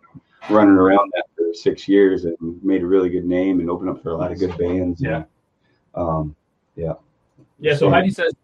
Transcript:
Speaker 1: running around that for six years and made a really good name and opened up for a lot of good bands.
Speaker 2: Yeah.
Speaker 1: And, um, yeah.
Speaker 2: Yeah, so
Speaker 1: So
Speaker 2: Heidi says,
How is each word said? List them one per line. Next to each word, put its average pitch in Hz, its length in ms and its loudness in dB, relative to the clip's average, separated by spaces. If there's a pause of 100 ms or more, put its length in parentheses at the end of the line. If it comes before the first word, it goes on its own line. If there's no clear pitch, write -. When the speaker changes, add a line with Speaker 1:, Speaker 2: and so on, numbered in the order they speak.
(500)
Speaker 1:
running 104 260 6
around 95 400 4
that 104 100 -4 (100)
for 85 180 -2
six - 340 -4
years 95 380 4
and 85 120 -6 (260)
made 95 180 0
a 87 60 -4
really 92 220 2
good 90 160 -4
name 90 340 0
and 85 100 -4
opened 87 200 -6
up - 120 -10
for 87 100 -8
a 82 60 -4
lot 90 140 -6
of 87 80 -10
good 90 180 -4
bands. 90 440 -4
Speaker 2:
Yeah. 80 160 -4
Speaker 1:
And, 80 80 -10 (680)
um, 80 420 -6 (400)
yeah. 82 180 -6 (640)
Speaker 2:
Yeah, 151 160 -2
so 143 60 -2
Speaker 1:
So 151 100 2
Speaker 2:
Heidi 175 200 2
says, 170 240 -4 (100)